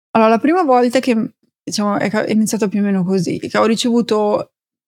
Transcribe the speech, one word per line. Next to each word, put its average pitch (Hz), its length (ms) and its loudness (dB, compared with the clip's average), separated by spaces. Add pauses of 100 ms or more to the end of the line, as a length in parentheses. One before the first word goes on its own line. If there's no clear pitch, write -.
(120)
Allora, 220 180 4
la 226 80 2
prima 349 240 0
volta 247 380 2
che, 226 340 -2 (280)
diciamo, 208 360 -4
è - 100 -2
ca-, 214 160 -2
è - 80 -4
iniziato 214 360 0
più 202 120 -2
o - 20 0
meno 196 220 0
così, 185 340 -2
che - 200 -4
ho 208 80 2
ricevuto 220 840 0 (360)